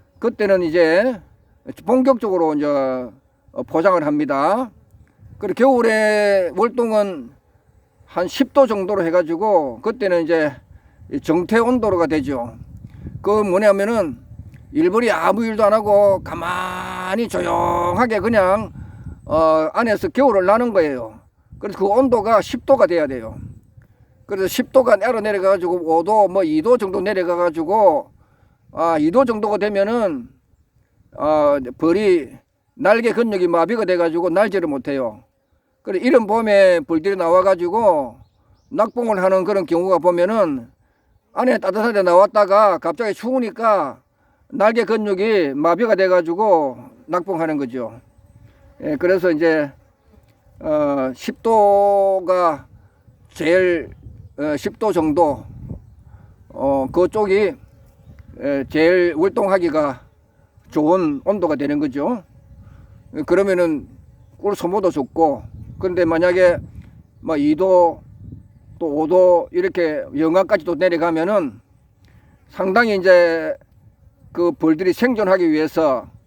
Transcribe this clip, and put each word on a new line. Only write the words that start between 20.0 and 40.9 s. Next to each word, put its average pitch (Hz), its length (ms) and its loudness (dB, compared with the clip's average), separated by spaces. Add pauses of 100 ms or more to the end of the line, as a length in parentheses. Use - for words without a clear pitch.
겨울을 208 380 2
나는 226 260 2
거예요. 131 480 -2 (400)
그래서 202 180 -10
그 190 80 -2
온도가 226 560 2
십 - 240 -8
도가 180 220 4
돼야 160 200 0
돼요. 117 280 -10 (920)
그래서 190 220 -4
십 - 240 -4
도가 240 240 4
내려 226 240 0
내려가가지고 180 800 0
오 170 60 2
도, 208 240 2
뭐, 185 160 0
이 156 180 -2
도 240 160 4
정도 196 240 -4
내려가가지고, 180 1080 0 (600)
아, 165 260 -2
이 151 140 0
도 254 140 4
정도가 214 320 -4
되면은, 196 720 -2 (880)
어, 147 400 0 (200)
벌이 170 600 0 (380)
날개 220 360 2
근육이 202 360 0
마비가 170 360 0
돼가지고 170 460 0
날지를 185 380 0
못해요. 131 560 -6 (580)
그래, 190 180 -4
이른 226 280 2
봄에 196 540 4
벌들이 165 340 -2
나와가지고 180 1040 0 (520)
낙봉을 220 540 -2
하는 190 220 2
그런 196 200 -2
경우가 170 340 0
보면은 175 720 0 (600)